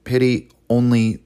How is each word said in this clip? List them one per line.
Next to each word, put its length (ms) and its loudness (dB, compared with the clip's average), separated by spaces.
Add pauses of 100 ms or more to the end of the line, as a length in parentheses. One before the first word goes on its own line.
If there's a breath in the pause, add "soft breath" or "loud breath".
pity 460 -2 (180)
only 580 0